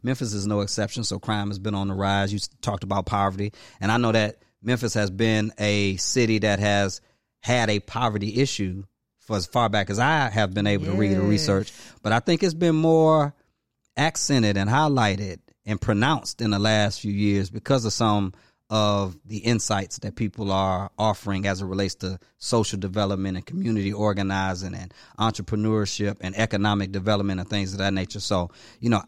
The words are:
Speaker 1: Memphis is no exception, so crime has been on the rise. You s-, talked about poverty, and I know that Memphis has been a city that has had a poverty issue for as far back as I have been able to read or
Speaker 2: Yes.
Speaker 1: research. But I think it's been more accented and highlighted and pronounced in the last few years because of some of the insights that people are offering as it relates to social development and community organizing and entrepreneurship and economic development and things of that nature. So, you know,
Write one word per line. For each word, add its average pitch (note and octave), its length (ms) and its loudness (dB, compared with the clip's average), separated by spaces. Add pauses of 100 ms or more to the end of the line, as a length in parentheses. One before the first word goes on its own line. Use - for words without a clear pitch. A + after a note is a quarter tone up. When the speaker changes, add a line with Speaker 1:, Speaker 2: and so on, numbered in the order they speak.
Speaker 1:
Memphis B2 320 -4
is G2+ 140 -4
no G#2 140 0
exception, G2+ 420 -4
so G2 160 -6
crime G#2 300 -4
has G2 100 -8
been G#2 160 -4
on G2 140 -2
the F#2+ 60 -4
rise. G2 360 0
You G#2 60 -2
s-, - 100 -6 (140)
talked G2+ 240 -4
about G2 200 -2
poverty, G2+ 460 0 (300)
and G2+ 100 0
I A#2 60 4
know A#2 160 2
that G#2+ 240 0 (240)
Memphis A#2+ 320 -2
has G#2 180 0
been A2 460 0
a G2+ 400 0
city A2 420 2
that G2+ 200 2
has G2+ 420 0 (400)
had A#2+ 280 2
a G#2 120 0
poverty G#2+ 560 -4
issue G2+ 460 -2 (340)
for G#2+ 200 -4
as F2+ 80 -2
far A#2 240 2
back G2+ 220 0
as G2+ 80 -2
I C#3+ 320 2
have G2+ 240 0
been G2+ 100 0
able G2+ 200 2
to G2 80 -2
read G2+ 220 2
or F#2+ 60 2
Speaker 2:
Yes. G2+ 80 2
Speaker 1:
research. G2 440 2 (280)
But G#2+ 120 0
I A#2 60 4
think E3+ 220 0
it's F3 140 2
been E3 200 4
more D#3 600 4 (600)
accented B2+ 640 2
and G2 100 0
highlighted A2 720 2 (300)
and G#2+ 120 -2
pronounced B2 600 0
in A2+ 80 0
the G2+ 80 2
last G#2 440 2
few G2+ 120 -4
years G2+ 380 0
because A#2 340 -2
of G#2+ 80 -2
some G#2 400 2 (380)
of G2+ 540 0
the G#2+ 140 -10
insights G#2 580 -2
that - 180 -10
people G#2 360 -4
are F#2+ 440 0
offering G2+ 520 0
as F#2+ 120 0
it G2 60 -6
relates F#2+ 300 -2
to F#2 240 -8 (180)
social A2 400 0
development G2 580 -2
and - 80 -8
community A2 480 -2
organizing F#2+ 840 -2
and - 180 -14 (240)
entrepreneurship G#2 1040 -2
and F#2 160 -6
economic G2+ 540 0
development G2 480 0
and F2+ 100 -8
things G2 220 -2
of G2 80 -6
that G2 160 0
nature. F#2+ 240 -6
So, F2+ 320 -2 (280)
you A#2+ 120 0
know, G2+ 160 4